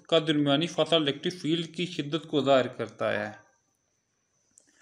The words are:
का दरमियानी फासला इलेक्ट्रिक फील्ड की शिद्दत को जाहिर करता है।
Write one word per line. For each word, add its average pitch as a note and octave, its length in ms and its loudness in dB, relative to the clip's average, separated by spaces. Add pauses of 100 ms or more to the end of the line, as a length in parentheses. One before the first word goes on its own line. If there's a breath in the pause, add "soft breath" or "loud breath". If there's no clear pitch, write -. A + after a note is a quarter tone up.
(100)
का E3 100 6
दरमियानी D3 460 2
फासला E3 320 2
इलेक्ट्रिक D3+ 360 -2
फील्ड E3 400 -2
की F3 120 -4
शिद्दत D#3 440 -6
को D3 120 2
जाहिर B2+ 260 4 (100)
करता A2 320 -4
है। G#2 180 -4 (1500 soft breath)